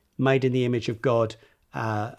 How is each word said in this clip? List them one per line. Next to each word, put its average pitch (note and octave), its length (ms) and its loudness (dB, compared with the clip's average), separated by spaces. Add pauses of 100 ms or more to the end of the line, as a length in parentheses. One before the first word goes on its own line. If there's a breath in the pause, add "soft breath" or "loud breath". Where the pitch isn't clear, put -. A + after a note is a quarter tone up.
(160)
made C3+ 280 2
in B2+ 80 2
the B2+ 120 2
image A#2+ 240 -2
of A2 140 -6
God, A#2 320 2 (400 soft breath)
uh, A2+ 440 -4